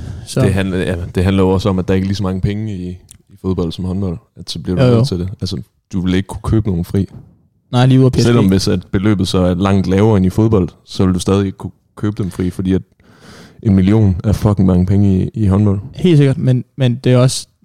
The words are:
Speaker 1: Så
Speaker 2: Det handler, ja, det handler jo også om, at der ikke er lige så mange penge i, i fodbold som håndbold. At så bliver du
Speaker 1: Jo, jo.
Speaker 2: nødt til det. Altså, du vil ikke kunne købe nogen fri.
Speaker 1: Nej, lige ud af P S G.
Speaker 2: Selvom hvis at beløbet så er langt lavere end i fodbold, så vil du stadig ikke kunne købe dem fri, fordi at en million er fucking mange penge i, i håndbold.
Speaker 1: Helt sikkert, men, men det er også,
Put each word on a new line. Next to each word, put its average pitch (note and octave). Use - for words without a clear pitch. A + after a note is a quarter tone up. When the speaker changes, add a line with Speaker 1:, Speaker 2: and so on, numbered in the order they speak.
Speaker 1:
Så -
Speaker 2:
Det F#2+
handler, F#2+
ja, F2+
det F#2
handler G2
jo F#2
også F#2+
om, F#2
at F2
der G2
ikke F#2+
er -
lige G2
så G2+
mange F#2
penge G#2
i, F2+
i G2
fodbold F2+
som F2+
håndbold. F#2
At -
så -
bliver F#2
du C3
Speaker 1:
Jo, B2+
jo. A#2+
Speaker 2:
nødt A#2+
til F2
det. F2+
Altså, F2+
du F#2
vil F2+
ikke F#2+
kunne -
købe A2
nogen F2
fri. G2
Speaker 1:
Nej, B2
lige C3
ud C3
af B2+
P -
S -
G. A#2
Speaker 2:
Selvom A#2
hvis F#2+
at F#2
beløbet G2
så F#2+
er F2+
langt G2
lavere G2+
end F#2
i F#2
fodbold, G#2+
så -
vil F#2
du F2+
stadig G2
ikke F#2+
kunne F#2
købe G#2
dem F2
fri, F#2
fordi F#2
at F#2
en G2
million F#2+
er G#2+
fucking G2
mange F#2
penge G2
i, F#2
i A2
håndbold. G2
Speaker 1:
Helt E3+
sikkert, C#3
men, B2+
men B2
det B2+
er B2
også, B2+